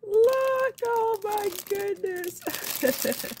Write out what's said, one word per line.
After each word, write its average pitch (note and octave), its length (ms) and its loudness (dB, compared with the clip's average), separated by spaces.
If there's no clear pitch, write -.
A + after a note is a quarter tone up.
Look, C5 720 4
oh A4+ 380 2
my G#4 260 0
goodness. F#4+ 720 -4
<laughs> - 580 -2